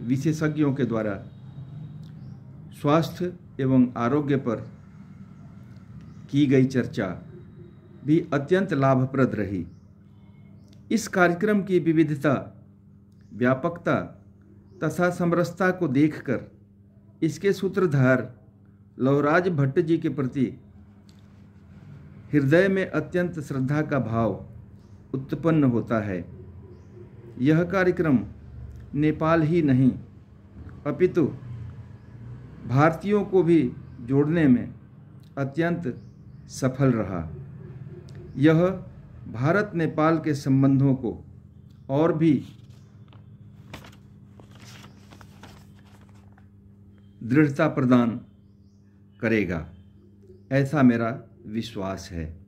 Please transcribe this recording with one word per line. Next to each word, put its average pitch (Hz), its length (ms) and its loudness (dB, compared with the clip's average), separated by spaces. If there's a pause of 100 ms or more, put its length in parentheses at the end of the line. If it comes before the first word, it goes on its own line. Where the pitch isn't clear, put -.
विशेषज्ञों 147 680 0
के 131 120 0
द्वारा 107 400 -4 (1600)
स्वास्थ्य 165 520 0 (260)
एवं 131 280 4 (100)
आरोग्य 135 400 0
पर 120 320 -4 (1600)
की 139 180 2
गई 131 180 6
चर्चा 113 560 -4 (840)
भी 165 280 2
अत्यंत 185 400 0
लाभप्रद 131 640 2
रही। 95 320 -4 (1200)
इस 220 160 -2
कार्यक्रम 185 560 2
की 180 160 2
विविधता, 151 840 0 (680)
व्यापकता 131 920 -2 (580)
तथा 175 260 0
समरसता 175 600 0
को 180 160 -2
देखकर 139 640 0 (720)
इसके 190 300 0
सूत्रधार 143 840 2 (640)
लवराज 147 500 2
भट्ट 139 300 0
जी 165 180 2
के 165 120 -2
प्रति 127 500 -4 (1700)
हृदय 151 340 4
में 190 220 0
अत्यंत 175 500 -2
श्रद्धा 139 420 -2
का 147 180 0
भाव 113 460 0 (680)
उत्पन्न 151 500 0
होता 117 360 2
है। 95 260 -4 (1120)
यह 156 240 4
कार्यक्रम 175 560 2 (760)
नेपाल 156 460 2
ही 165 200 2
नहीं 131 300 4 (960)
अपितु 156 400 2 (1400)
भारतीयों 165 580 2
को 185 180 4
भी 160 280 4 (300)
जोड़ने 147 460 2
में 117 260 4 (640)
अत्यंत 143 640 -4 (460)
सफल 131 440 0
रहा। 92 380 -2 (1080)
यह 160 320 4 (600)
भारत 170 440 0
नेपाल 156 440 2
के 160 140 -2
संबंधों 135 600 2
को 101 300 -8 (640)
और 156 280 2
भी 151 260 2 (4000)
दृढ़ता 139 440 4
प्रदान 123 540 2 (1000)
करेगा, 98 480 0 (840)
ऐसा 139 320 2
मेरा 117 380 2 (260)
विश्वास 101 640 -8
है। 82 260 -8 (100)